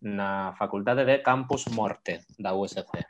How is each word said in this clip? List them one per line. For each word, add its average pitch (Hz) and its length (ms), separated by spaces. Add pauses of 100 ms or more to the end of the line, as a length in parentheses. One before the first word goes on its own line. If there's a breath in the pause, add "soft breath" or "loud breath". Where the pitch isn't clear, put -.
na 98 560
Facultade 107 480
de 135 160
Campus 127 480
Morte 107 640
da 98 160
U 95 160
S - 80
C. 90 80 (260)